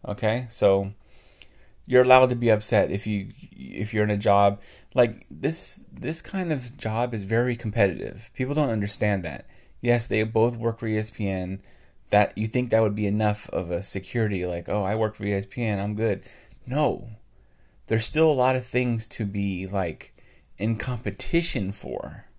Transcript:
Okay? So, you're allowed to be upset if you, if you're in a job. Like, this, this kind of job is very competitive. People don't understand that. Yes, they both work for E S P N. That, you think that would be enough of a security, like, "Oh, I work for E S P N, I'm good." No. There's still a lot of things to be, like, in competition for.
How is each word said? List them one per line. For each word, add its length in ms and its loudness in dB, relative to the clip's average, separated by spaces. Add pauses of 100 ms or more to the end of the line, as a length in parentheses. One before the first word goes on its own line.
Okay? 420 -2
So, 440 2 (920)
you're 180 6
allowed 260 8
to 60 0
be 140 2
upset 420 4
if 140 -4
you, 260 -4 (200)
if 420 -10
you're 100 2
in 60 0
a 80 0
job. 440 4 (320)
Like, 360 2
this, 640 -6
this 300 -8
kind 320 -4
of 240 -8
job 360 -2
is 100 -6
very 320 2
competitive. 800 -2
People 200 -4
don't 160 2
understand 540 0
that. 220 -10 (360)
Yes, 260 2
they 160 2
both 320 2
work 240 -4
for 80 -6
E 100 0
S 140 -4
P 160 -4
N. 340 -4 (480)
That, 280 2
you 80 -2
think 240 -2
that 140 4
would 100 0
be 140 -2
enough 420 0
of 220 -4
a 100 -2
security, 640 -4
like, 240 -6
"Oh, 140 -2
I 100 -2
work 220 -2
for 100 -8
E 80 0
S 160 -2
P 140 -6
N, 160 -2
I'm 160 -4
good." 280 -2 (440)
No. 420 -2 (800)
There's 180 0
still 240 4
a 20 4
lot 240 4
of 100 -4
things 440 -2
to 160 -4
be, 400 -2
like, 480 -4 (460)
in 160 0
competition 960 -2
for. 540 -10 (140)